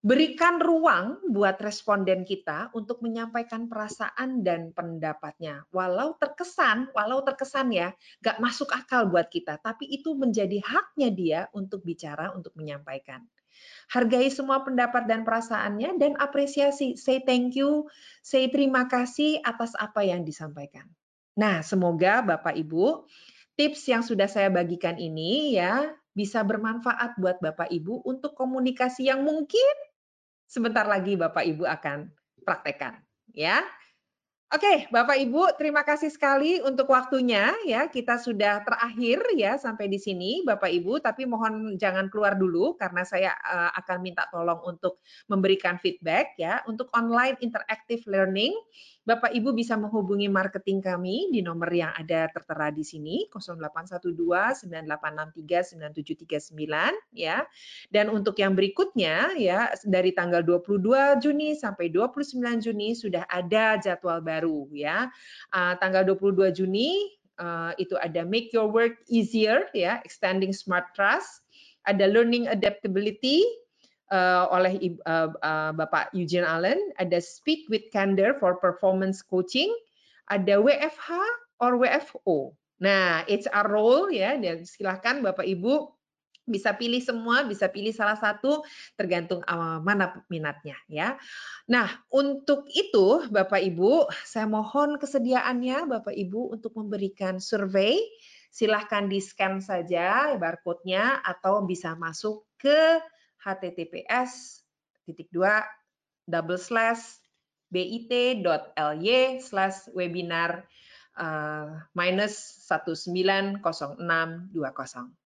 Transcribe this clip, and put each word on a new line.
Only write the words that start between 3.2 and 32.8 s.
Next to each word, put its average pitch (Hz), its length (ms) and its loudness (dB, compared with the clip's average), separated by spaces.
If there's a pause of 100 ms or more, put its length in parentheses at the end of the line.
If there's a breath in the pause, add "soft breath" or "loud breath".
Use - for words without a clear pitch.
perasaan 233 720 -6
dan 170 320 -2
pendapatnya. 156 960 -8
Walau 185 480 -2
terkesan, 262 800 0
walau 233 240 0
terkesan 269 480 -2
ya, 185 240 0 (320 soft breath)
nggak 214 160 -2
masuk 240 320 -4
akal 247 400 0
buat 170 160 4
kita, 160 320 -6
tapi 220 240 -8
itu 277 320 -6
menjadi 208 480 0
haknya 277 480 0
dia 170 260 0 (140)
untuk 190 320 -10
bicara, 165 480 -8
untuk 180 240 -12
menyampaikan. 143 640 -12 (720 loud breath)
Hargai 247 400 4
semua 269 320 -2
pendapat 247 400 0
dan 226 160 0
perasaannya, 226 800 -2
dan 285 160 2
apresiasi. 285 800 0
Say 262 240 0
thank 247 320 2
you, 294 320 2 (400 loud breath)
say 262 240 2
terima 262 400 2
kasih 262 560 0
atas 233 320 -4
apa 214 240 -2
yang 180 240 0
disampaikan. 147 640 -14 (480)
Nah, 202 240 2
semoga 185 640 2
Bapak 165 320 -2
Ibu, 165 480 0 (480 loud breath)
tips 294 320 0
yang 233 160 2
sudah 214 240 2
saya 202 240 2
bagikan 175 480 0
ini 180 560 -2
ya, 226 400 0 (240)
bisa 208 240 -2
bermanfaat 226 800 -2
buat 180 160 0
Bapak 165 320 -4
Ibu 175 320 -6
untuk 262 320 -6
komunikasi 254 720 -2
yang 269 160 2
mungkin 320 720 0 (580)
sebentar 226 320 0
lagi 196 320 0
Bapak 165 320 0
Ibu 156 160 -2
akan 147 480 -4 (320)
praktekkan, 143 560 -6 (320)